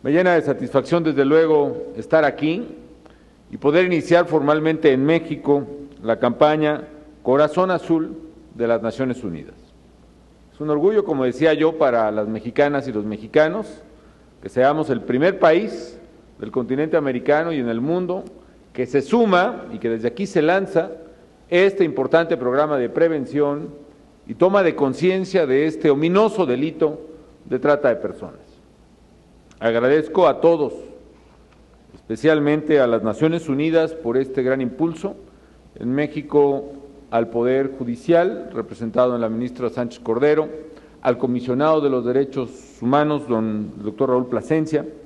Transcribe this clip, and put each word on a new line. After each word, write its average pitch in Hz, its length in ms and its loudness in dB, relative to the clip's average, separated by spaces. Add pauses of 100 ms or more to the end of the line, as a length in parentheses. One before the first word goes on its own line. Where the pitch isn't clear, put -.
Me 135 100 0
llena 175 220 4
de 160 60 4
satisfacción, 139 640 0
desde 139 220 2
luego, 147 640 2 (100)
estar 156 260 2
aquí 156 540 -2 (760)
y 107 40 -14
poder 151 280 2
iniciar 170 420 2
formalmente 156 680 2
en 131 100 2
México 147 640 0 (360)
la 110 180 -2
campaña 151 680 2 (340)
Corazón 151 480 2
Azul 165 460 -2 (400)
de 117 100 -2
las 117 160 0
Naciones 123 440 -6
Unidas. 82 300 -10 (960)
Es - 80 -16
un 151 80 -6
orgullo, 190 340 2
como 139 220 -2
decía 131 280 2
yo, 160 240 0
para 117 340 2
las 107 180 -2
mexicanas 127 580 -2
y 123 60 -8
los 104 100 -4
mexicanos, 151 800 -2 (600)
que - 60 -16
seamos 139 420 2
el 117 120 -2
primer 156 360 0
país 180 640 0 (400)
del 107 100 -10
continente 131 460 -2
americano 147 560 0
y 156 80 -4
en 120 80 -4
el 113 140 -4
mundo 175 420 -4 (480)
que 123 140 -4
se 135 160 0
suma 208 720 2
y 110 60 -12
que 117 100 -4
desde 113 180 -2
aquí 185 200 -4
se 175 140 0
lanza 180 500 0 (580)
este 196 340 4
importante 160 540 0
programa 135 400 0
de 123 100 -2
prevención 143 800 -2 (600)
y 117 80 -10
toma 190 280 4
de 156 120 2
conciencia 180 680 0
de 135 200 2
este 156 240 0
ominoso 180 560 2
delito 151 560 -2 (420)
de 131 160 -4
trata 143 300 2
de 110 80 0
personas. - 420 -12 (1200)
Agradezco 139 680 2
a 170 140 2
todos, 165 320 2 (1200)
especialmente 151 840 2
a 127 80 4
las 113 160 2
Naciones 160 440 -2
Unidas, 160 460 0
por 117 240 -4
este 131 260 -2
gran 131 160 0
impulso, 165 560 -4 (600)
en 120 180 -4
México 143 800 0 (380)
al 117 200 0
Poder 127 480 0
Judicial, 165 760 0
representado 117 600 -2
en 117 60 -4
la 113 80 -2
ministra 123 400 -6
Sánchez 120 320 -8
Cordero, 151 480 0 (520)
al 123 160 0
comisionado 131 600 0
de 143 100 0
los 127 160 0
Derechos 131 440 -2 (320)
Humanos, 147 480 0
don, 110 480 -2
el 104 60 -14
doctor 107 260 -2
Raúl 123 180 2
Plasencia 151 580 -2 (200)